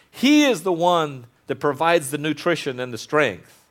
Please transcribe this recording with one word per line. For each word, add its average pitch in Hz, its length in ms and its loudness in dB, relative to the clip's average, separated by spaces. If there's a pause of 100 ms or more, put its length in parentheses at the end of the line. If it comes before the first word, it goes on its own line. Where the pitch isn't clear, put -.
(100)
He 294 340 4
is 220 180 0
the 185 100 0
one 160 540 0 (220)
that 139 80 -4
provides 151 540 0
the 147 80 -4
nutrition 147 640 -2
and 123 140 -8
the 107 40 -8
strength. 123 720 -2